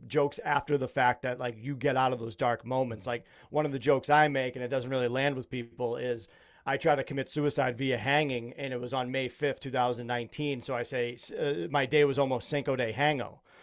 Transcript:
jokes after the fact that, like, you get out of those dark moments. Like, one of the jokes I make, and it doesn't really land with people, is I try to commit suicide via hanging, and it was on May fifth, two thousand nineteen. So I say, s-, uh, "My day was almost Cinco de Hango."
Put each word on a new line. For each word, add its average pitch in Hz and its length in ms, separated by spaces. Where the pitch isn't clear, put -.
jokes 143 320
after 147 380
the 131 100
fact 123 360
that, 123 160
like, 123 180
you 131 180
get 131 220
out 131 160
of 117 60
those 113 160
dark 120 300
moments. 120 420
Like, 120 180
one 151 160
of 143 60
the 135 80
jokes 135 300
I 151 200
make, 131 260
and 127 80
it 123 60
doesn't 127 200
really 127 180
land 135 280
with 127 140
people, 120 480
is 123 300
I 135 120
try 151 180
to 143 80
commit 135 260
suicide 143 480
via 127 200
hanging, 127 560
and 139 200
it 123 60
was 123 140
on 127 180
May 131 160
fifth, 139 320
two 135 120
thousand 123 360
nineteen. 123 540
So 131 140
I 120 80
say, 120 320
s-, - 160
uh, 165 400
"My 139 160
day 147 180
was 135 140
almost 131 300
Cinco 143 260
de 117 180
Hango." 123 460